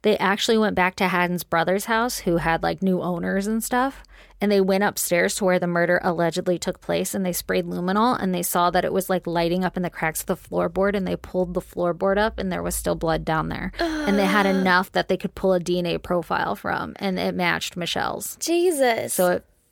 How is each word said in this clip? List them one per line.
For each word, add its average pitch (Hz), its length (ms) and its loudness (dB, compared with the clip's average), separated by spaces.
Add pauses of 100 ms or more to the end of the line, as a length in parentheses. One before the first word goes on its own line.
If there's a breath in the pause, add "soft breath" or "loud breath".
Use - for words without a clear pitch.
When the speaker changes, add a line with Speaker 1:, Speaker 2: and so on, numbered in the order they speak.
Speaker 1:
they 214 160 4
actually 202 400 2
went 214 160 2
back 185 220 2
to 190 100 2
Haddon's 175 380 0
brother's 175 400 0
house, 233 360 0
who 170 180 2
had, 165 260 0
like, 165 180 -2
new 185 180 2
owners 185 460 -2
and 220 160 -2
stuff. 254 400 -2 (380 loud breath)
And 202 100 2
they 196 100 6
went 190 220 2
upstairs 185 540 0
to - 80 -2
where 180 160 4
the 175 80 -2
murder 175 340 2
allegedly 170 560 0
took 175 220 -6
place, 170 340 -2
and 196 100 -2
they 180 80 -2
sprayed 185 340 -2
luminol, 190 540 0
and 185 140 0
they 175 80 -2
saw 175 280 2
that 180 140 2
it 160 80 -2
was, 185 160 0
like, 185 200 0
lighting 170 360 0
up 185 120 -2
in 185 80 -2
the 170 60 -2
cracks - 320 -4
of - 40 -14
the 180 100 -2
floorboard, 180 600 -2
and 190 100 -4
they 175 80 -2
pulled 180 400 -4
the 180 60 -2
floorboard 175 580 -2
up, 220 220 0
and 190 100 -4
there 170 140 -4
was 175 100 -4
still 170 220 -2
blood 160 280 0
down 160 240 0
there. 170 300 -6
And 311 400 0
they 196 80 4
had 196 180 4
Speaker 2:
Ugh. 190 120 2
Speaker 1:
enough 185 340 4
that - 160 0
they 185 100 0
could - 200 -6
pull 190 160 2
a 180 80 2
D 175 180 -2
N 175 80 -2
A 165 120 -2
profile 180 580 -2
from, - 420 -6
and 185 220 -2
it 180 160 -2
matched 175 400 -2
Michelle's. - 640 -4
Speaker 2:
Jesus. 320 760 0
Speaker 1:
So 180 140 4
it - 160 0 (280)